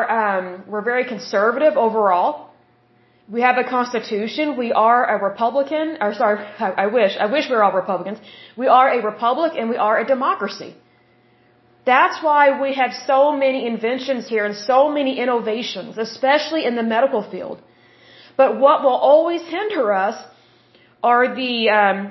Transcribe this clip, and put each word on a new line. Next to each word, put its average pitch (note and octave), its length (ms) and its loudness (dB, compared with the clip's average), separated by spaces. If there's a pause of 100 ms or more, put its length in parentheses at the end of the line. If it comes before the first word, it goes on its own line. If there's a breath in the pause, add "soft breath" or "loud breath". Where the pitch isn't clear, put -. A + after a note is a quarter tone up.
(200)
um, F#3+ 480 -4
we're G#3 140 -6
very B3 240 -2
conservative A#3+ 720 0
overall. G#3+ 720 0 (800 soft breath)
We A3+ 120 -4
have B3 160 4
a B3+ 60 0
constitution. A#3+ 960 -4
We C4 160 -4
are A#3 320 4
a G3+ 180 0
Republican. C#4 800 -2
Or G#3 120 -2
sorry, G#3 380 0
<laughs> - 80 -20
I, G#3+ 100 -2 (140)
I G3+ 40 0
wish. G#3+ 300 2
I G#3 100 0
wish C4+ 220 -2
we B3+ 60 0
were G#3+ 80 4
all F#3+ 80 4
Republicans. F#3 480 -4 (380 loud breath)
We B3+ 100 -2
are B3+ 220 6
a A#3+ 140 0
republic B3+ 540 -2
and A3+ 120 -4
we - 80 -2
are G#3+ 220 0
a A3+ 60 -4
democracy. C4 680 -4 (1160 soft breath)
That's F4 280 2
why C#4+ 400 4
we C#4 120 -2
have B3+ 200 -2 (180)
so C#4 200 4
many C4+ 340 -2
inventions A#3+ 640 -4
here G#3+ 180 -2
and G#3 100 -6
so C4+ 340 2
many C#4+ 300 -2
innovations, A3+ 760 -4
especially C#4+ 680 -2
in A#3+ 100 -2
the A#3 80 -2
medical A3+ 380 0 (100)
field. - 300 -12 (760 soft breath)
But A#3+ 240 2
what C#4 240 4
will B3+ 160 2 (120)
always E4 300 4
hinder E4 520 -4
us G3 240 -2 (840 soft breath)
are A#3+ 320 2
the, A#3 360 -2
um, G3+ 300 4 (120)